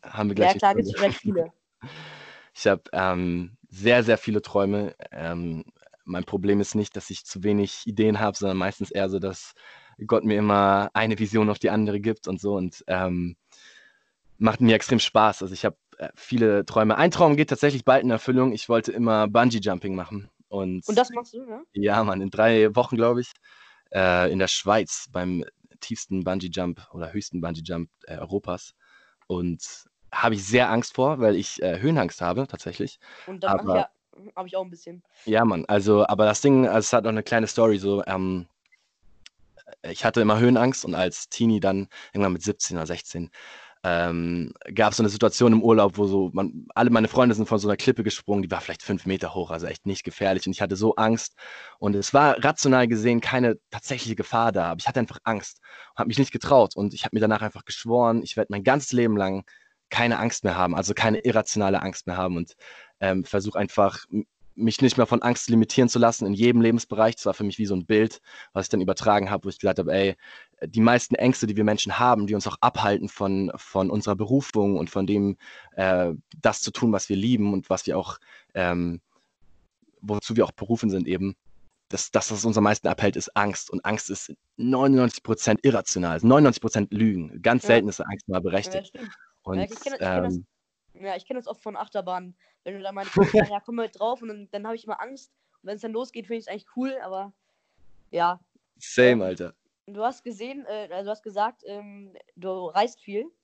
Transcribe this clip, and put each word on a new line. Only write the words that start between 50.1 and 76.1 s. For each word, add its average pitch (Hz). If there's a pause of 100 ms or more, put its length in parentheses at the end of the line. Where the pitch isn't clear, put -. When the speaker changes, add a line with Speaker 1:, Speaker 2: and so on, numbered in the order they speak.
Speaker 1:
Und 95
ich -
hatte 98
so 104
Angst. 110 (440)
Und 101
es 101
war 139
rational 131
gesehen 117
keine 123 (120)
tatsächliche 113
Gefahr 113
da, 85
aber 85
ich -
hatte 131
einfach -
Angst - (340)
und -
hab -
mich 113
nicht 135
getraut. 120
Und 101
ich -
hab -
mir 107
danach 107
einfach -
geschworen, 117
ich -
werd 107
mein 101
ganzes 135
Leben 117
lang 95 (440)
keine 120
Angst 113
mehr 90
haben, 90
also 92
keine 110
irrationale 107
Angst -
mehr 90
haben 92
und, - (440)
ähm, 95
versuch 101
einfach, 98
m-, 104 (300)
mich 110
nicht 123
mehr 120
von -
Angst -
limitieren 117
zu 123
lassen 117
in 98
jedem 117
Lebensbereich. 113
Das -
war 98
für 104
mich 98
wie 107
so 98
'n 90
Bild, 110 (320)
was 98
ich -
dann 101
übertragen 98
hab, 98
wo 98
ich -
gesagt 98
hab: 85
„Ey, 95 (500)
die 107
meisten 120
Ängste, 127
die 104
wir 107
Menschen 104
haben, 120
die 107
uns 101
auch 101
abhalten 101
von, 98
von 95
unserer 104
Berufung 104
und 82
von 95
dem, 101 (360)
äh, 92 (280)